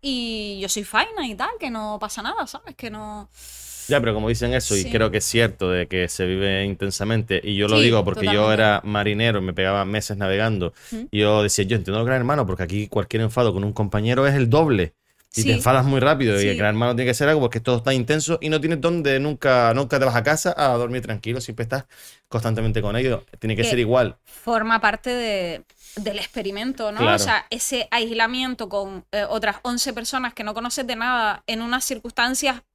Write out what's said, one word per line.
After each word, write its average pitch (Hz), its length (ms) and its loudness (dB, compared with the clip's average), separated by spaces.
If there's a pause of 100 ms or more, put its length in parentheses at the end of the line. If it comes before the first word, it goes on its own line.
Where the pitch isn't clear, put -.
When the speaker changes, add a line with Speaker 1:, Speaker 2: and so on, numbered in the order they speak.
Speaker 1:
y 226 600 -6
yo 196 80 -6
soy 208 140 -4
faina 349 420 -2
y 220 80 -8
tal, 254 160 -4 (100)
que 311 80 -6
no 214 320 -6
pasa 208 220 -8
nada, 311 240 -6
¿sabes? - 280 -16
Que 240 140 -12
no". 214 400 -12 (600)
Speaker 2:
Ya, 143 120 4
pero 113 120 0
como 107 160 0
dicen 120 240 0
eso, 120 240 0
y 95 60 2
Speaker 1:
Sí. 101 80 -4
Speaker 2:
creo 110 200 2
que 95 60 -2
es 104 80 0
cierto, 104 460 2
de 90 180 0
que 90 220 -2
se 92 160 -4
vive 95 400 0
intensamente, 101 760 -2
y 104 140 -2
yo 101 120 2
lo 107 100 4
Speaker 1:
Sí, 107 60 6
Speaker 2:
digo 113 200 6
porque 98 220 0
yo 98 60 2
Speaker 1:
totalmente. 107 300 4
Speaker 2:
era 104 220 4
marinero 104 540 0
y - 40 0
me 92 120 -4
pegaba 95 320 2
meses 101 320 -4
navegando, 98 560 0 (160)
Speaker 1:
¿Mm? 226 200 -8
Speaker 2:
y 104 100 0
yo 104 220 4
decía, 101 220 2
"Yo 98 120 0
entiendo 98 240 -2
el 113 40 0
Gran 131 140 2
Hermano, 131 280 0
porque 92 180 -4
aquí 101 240 -4
cualquier 110 340 -2
enfado 110 320 2
con 98 100 -2
un 104 80 -2
compañero 110 540 0
es 139 80 4
el 127 160 2
doble, 120 420 4 (380)
y - 60 -6
te 113 80 0
Speaker 1:
Sí. 120 80 4
Speaker 2:
enfadas 127 340 4
muy 135 140 4
rápido, 135 380 4
y 101 100 2
el 101 40 2
Speaker 1:
Sí. 82 60 -2
Speaker 2:
Gran 107 160 2
Hermano 120 220 2
tiene 123 140 0
que 117 40 2
ser 147 160 2
algo 156 100 4
porque 117 200 0
todo 123 180 0
está 135 160 2
intenso 151 480 0
y 151 80 -2
no 156 100 2
tienes 156 220 -2
donde 160 380 2
nunca, 131 520 4
nunca 135 260 0
te 131 60 4
vas 123 120 2
a 120 60 2
casa 151 320 0
a 147 220 2
dormir 120 240 -2
tranquilo, 117 400 -6
siempre 113 220 -8
estás 127 240 -6 (420)
constantemente 113 540 0
con 101 120 0
ellos, 123 280 0 (160)
tiene 110 180 -2
que 113 60 0
Speaker 1:
Que 226 80 2
Speaker 2:
ser 123 80 2
igual". 120 480 2
Speaker 1:
forma 226 560 0
parte 220 320 0
de, 196 500 -4 (320)
del 208 220 -6
experimento, 214 760 -6
¿no? 214 80 -8
Speaker 2:
Claro. 208 160 4
Speaker 1:
O - 20 0
sea, 208 300 0
ese 240 420 -4
aislamiento 233 760 -2
con, 196 440 -6
eh, 208 180 -2
otras 208 320 -2
once 247 320 -4
personas 240 400 -6
que 226 100 -10
no 214 80 -6
conoces 240 340 -6
de 247 80 -4
nada 226 520 -2
en 226 160 -4
unas 247 240 -2
circunstancias 247 720 -2 (140)